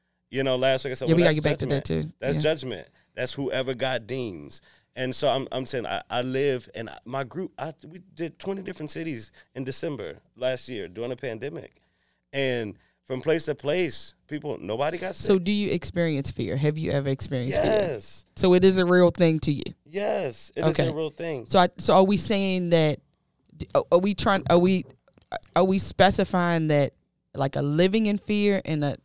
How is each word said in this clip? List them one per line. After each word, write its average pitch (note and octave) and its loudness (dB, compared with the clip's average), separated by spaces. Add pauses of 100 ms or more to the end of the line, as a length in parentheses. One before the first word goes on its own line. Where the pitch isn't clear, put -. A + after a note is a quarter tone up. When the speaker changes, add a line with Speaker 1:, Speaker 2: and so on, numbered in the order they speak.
(300)
Speaker 1:
You C3 -4
know, C3 0
last C3 2
week C#3 -6
I B2+ -6
said, B2+ -4
Speaker 2:
Yeah, D#3+ 4
Speaker 1:
"Well, - 6
Speaker 2:
we F3 6
gotta D#3+ 6
Speaker 1:
that's D3+ 0
Speaker 2:
get D3+ 2
back C#3+ -2
to D#3+ -4
that C#3 -2
Speaker 1:
judgment. D#3+ -2
Speaker 2:
too. - -18
Speaker 1:
That's C#3 -2
Speaker 2:
Yeah. D3+ 0
Speaker 1:
judgment. C3 -2 (260)
That's B2 -6
whoever C3 -4
God B2 -4
deems." G#2+ -8 (360)
And B2+ -4
so D3 0
I'm, C3 0
I'm C3 -6
saying A#2+ -6
I, E2+ -6
I B2 -2
live C3 -2
and A2 -10
I, - -16
my C3+ -8
group, C3+ -10
I, D3+ -10 (140)
we F3 -20 (140)
did E3 -10
twenty G3 -8
different F#3 -10
cities D3 -8 (240)
in C3 -8
December B2+ -8 (180)
last B2+ -4
year G2+ -8
during A2+ -8
the B2+ -8
pandemic. B2+ -10 (520)
And B2 -2 (280)
from C3 -6
place D#3+ 0
to D3+ -4
place, D3+ -4 (120)
people, D3 -8
nobody C#3 -4
got F#3 -8
sick. - -6
Speaker 2:
So G3+ 6
do F#3 0
you G#3 0
experience E3 -2
fear? A2 -4
Have D3+ 0
you D#3+ -4
ever C#3 -2
experienced C3+ -2
fear? - 2
Speaker 1:
Yes. F3+ -2 (100)
Speaker 2:
So F#3 4
it F3+ 6
is F#3+ 6
a F#3 4
real F3+ 8
thing E3 4
to D3+ 0
you? C#3+ -4 (240)
Speaker 1:
Yes, F#3+ -4
it D#3 -2
is D#3+ 4
Speaker 2:
Okay. D3+ 2
Speaker 1:
a D3+ -4
real D#3 -4
thing. D3+ -8
Speaker 2:
So G3+ 2
I, F3+ 6 (100)
so - 2
are F#3+ 8
we G3 4
saying F#3 0
that, D#3 4 (580)
d-, - -10
are, D3 4
are F3 8
we G3 2
trying, G3 2
are E3+ 8
we, F3+ 4 (720)
are F3 6
we F#3+ 2
specifying F3 2
that, C#3+ 2 (440)
like, C#3 -2
a C#3 0
living F#3 2
in G#3 0
fear G3+ 0
and D3+ -2
a, C#3+ -2